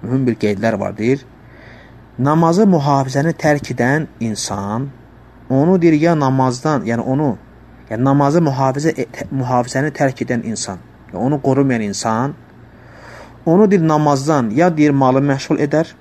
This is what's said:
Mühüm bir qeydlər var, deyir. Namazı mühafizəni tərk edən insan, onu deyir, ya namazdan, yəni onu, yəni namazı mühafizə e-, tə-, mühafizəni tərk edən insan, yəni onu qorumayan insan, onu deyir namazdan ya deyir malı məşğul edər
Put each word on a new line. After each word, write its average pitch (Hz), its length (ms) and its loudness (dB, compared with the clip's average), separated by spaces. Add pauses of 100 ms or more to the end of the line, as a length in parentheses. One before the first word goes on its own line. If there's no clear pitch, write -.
Mühüm 127 240 0
bir 113 80 0
qeydlər 104 440 -2
var, 98 180 -6
deyir. 123 260 -2 (960)
Namazı 165 480 2
mühafizəni 143 640 0
tərk 147 400 -2
edən 127 380 -2 (100)
insan, 107 680 -6 (600)
onu 156 300 2
deyir, 165 220 4
ya 170 180 2
namazdan, 131 640 0
yəni 117 240 -4
onu, 139 220 0 (580)
yəni 113 160 -4
namazı 143 400 2
mühafizə 135 480 0
e-, 127 160 -6
tə-, - 240 -12
mühafizəni 131 640 -2
tərk 131 300 -2
edən 120 260 -4
insan, 98 320 -10 (300)
yəni 92 160 -6
onu 143 160 -2
qorumayan 131 420 2
insan, 113 480 -2 (1080)
onu 190 260 4
deyir 170 160 2
namazdan 147 640 2
ya 143 160 2 (100)
deyir 147 140 4
malı 135 400 2
məşğul - 320 -2
edər 151 380 -2